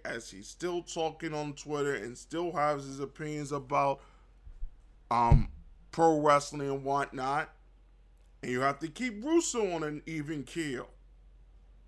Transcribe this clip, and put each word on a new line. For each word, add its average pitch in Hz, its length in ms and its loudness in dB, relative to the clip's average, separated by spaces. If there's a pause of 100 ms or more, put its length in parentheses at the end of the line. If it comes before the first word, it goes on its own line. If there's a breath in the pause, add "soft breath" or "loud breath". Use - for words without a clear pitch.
as 120 280 -8
he's 101 180 -16
still 175 320 -6
talking 160 540 -4
on 147 180 -6
Twitter 143 420 -2
and 117 220 -8
still 170 360 -6
has 147 320 0
his 135 160 -10
opinions 147 520 -6
about, 139 480 0 (1080 loud breath)
um, 117 400 8 (400)
pro 165 300 6
wrestling 147 420 6
and 139 220 -2
whatnot. 139 680 -2 (920)
And 123 80 -6
you 123 100 0
have 139 180 2
to 160 100 -6
keep 214 340 -6
Russo 247 500 2
on 160 100 -2
an 151 240 -4
even 151 360 -6
keel 143 460 -6 (1000)